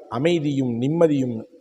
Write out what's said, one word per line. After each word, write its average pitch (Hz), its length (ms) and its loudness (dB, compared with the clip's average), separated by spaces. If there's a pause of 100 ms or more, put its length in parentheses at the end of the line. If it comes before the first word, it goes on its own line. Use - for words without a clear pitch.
அமைதியும் 139 720 0
நிம்மதியும் 139 640 2 (160)